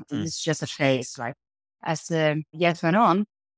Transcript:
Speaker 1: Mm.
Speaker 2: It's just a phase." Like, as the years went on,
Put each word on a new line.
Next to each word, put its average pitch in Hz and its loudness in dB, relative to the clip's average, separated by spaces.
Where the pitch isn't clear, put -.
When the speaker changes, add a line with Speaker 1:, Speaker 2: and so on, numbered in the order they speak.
Speaker 1:
Mm. 147 -2
Speaker 2:
It's - -6
just 156 -2
a 143 -6
phase." 135 0
Like, 120 -8
as 160 -4
the 156 2
years 170 0
went 170 2
on, 208 4